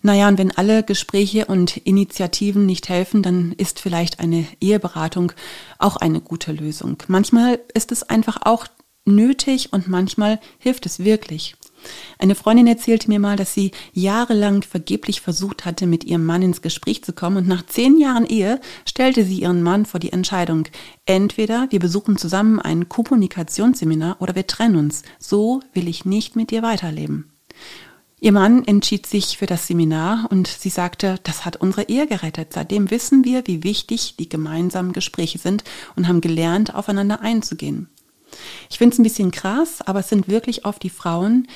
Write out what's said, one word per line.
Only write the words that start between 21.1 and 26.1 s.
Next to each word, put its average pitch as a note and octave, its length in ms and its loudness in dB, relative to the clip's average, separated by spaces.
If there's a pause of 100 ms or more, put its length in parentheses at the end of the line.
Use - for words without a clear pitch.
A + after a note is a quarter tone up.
wir G3 100 2
besuchen F#3+ 380 0
zusammen G3+ 420 2
ein E3 300 -2
Kommunikationsseminar F#3 1300 0
oder F#3 140 -4
wir F#3+ 120 -4
trennen A3 300 2
uns. D3 280 0 (140)
So A3+ 440 0 (100)
will F3 160 -2
ich - 160 -8
nicht G3+ 320 -2